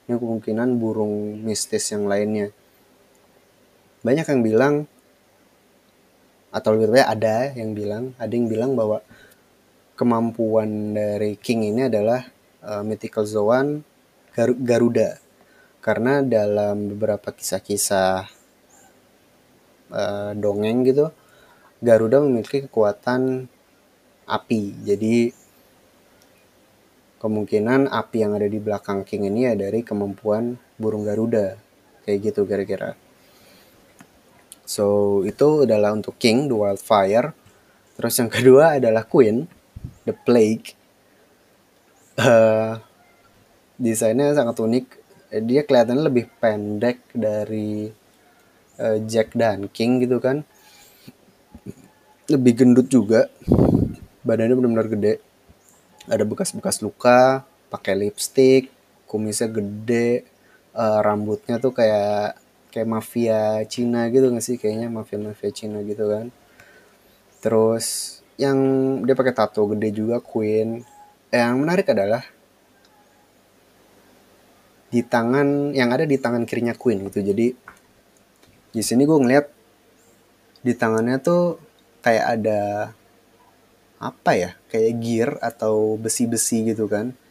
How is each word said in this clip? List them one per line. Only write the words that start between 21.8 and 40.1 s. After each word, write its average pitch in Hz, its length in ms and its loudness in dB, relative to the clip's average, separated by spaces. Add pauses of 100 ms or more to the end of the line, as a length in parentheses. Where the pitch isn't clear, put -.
Garuda 113 400 4
memiliki 113 400 -2
kekuatan 127 800 -2 (800)
api. 107 480 -4 (160)
Jadi, 113 400 0 (1900)
kemungkinan 110 720 0
api 113 320 -4
yang 104 80 -2
ada 104 160 -2
di 107 80 -6
belakang 101 480 -6
King 101 240 -6
ini 117 200 0
ya 113 40 0
dari 104 320 -4
kemampuan 107 720 -4 (240)
burung 107 240 -4
Garuda. 104 560 -2 (400)
Kayak 104 320 -2
gitu 98 160 -2
kira-kira. 98 480 -6 (1700)
So, 101 560 2
itu 143 400 2
adalah 107 320 2
untuk - 240 -8
King, 123 240 4
The 135 80 -2
Wildfire. 104 800 2 (640)
Terus 117 240 -4
yang 117 80 -2
kedua 135 480 8
adalah 113 240 2
Queen, 123 480 2 (560)
The 220 80 -4